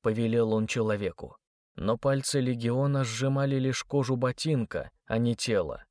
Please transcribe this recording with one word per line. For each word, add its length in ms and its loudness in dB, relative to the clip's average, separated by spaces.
повелел 500 2
он 140 2
человеку. 720 -2
Но 220 0
пальцы 440 0
легиона 640 0
сжимали 540 0
лишь 260 0
кожу 340 0
ботинка, 760 -2
а 100 -2
не 180 2
тело. 560 -2